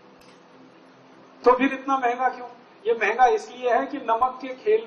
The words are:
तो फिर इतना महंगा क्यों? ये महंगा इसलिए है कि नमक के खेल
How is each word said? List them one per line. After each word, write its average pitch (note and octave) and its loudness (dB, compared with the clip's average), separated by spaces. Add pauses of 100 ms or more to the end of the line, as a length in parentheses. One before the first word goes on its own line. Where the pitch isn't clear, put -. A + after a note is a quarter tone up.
(1400)
तो B3 8
फिर C4+ 2
इतना C4+ -2
महंगा B3 0
क्यों? B3 -10 (380)
ये A#3+ 0
महंगा A3+ 2
इसलिए A#3+ 0
है C4+ 0
कि C#4 -10
नमक A#3+ -2
के C4 -10
खेल A3+ -2